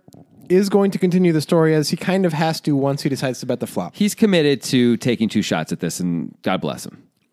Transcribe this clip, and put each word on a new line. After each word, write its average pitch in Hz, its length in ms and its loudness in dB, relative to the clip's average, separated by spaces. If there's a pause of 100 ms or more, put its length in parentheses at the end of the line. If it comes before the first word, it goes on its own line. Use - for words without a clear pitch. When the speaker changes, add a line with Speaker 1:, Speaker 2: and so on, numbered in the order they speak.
(500)
Speaker 1:
is 196 200 4
going 196 220 2
to - 80 -4
continue 185 320 2
the 156 100 2
story 160 320 2
as 156 160 0
he 170 80 -2
kind 190 280 0
of 165 80 0
has 160 280 -2
to 147 140 0
once 139 280 0
he 151 60 0
decides 131 300 -4
to - 60 -14
bet 127 160 -4
the 120 60 -8
flop. - 280 -8
Speaker 2:
He's 208 180 0
committed 160 500 2
to 120 340 2
taking 113 320 0
two 107 120 0
shots 85 300 -2
at 85 80 -6
this, 85 220 -6
and 85 400 -4
God 95 200 -2
bless 65 240 -6
him. - 180 -20 (300)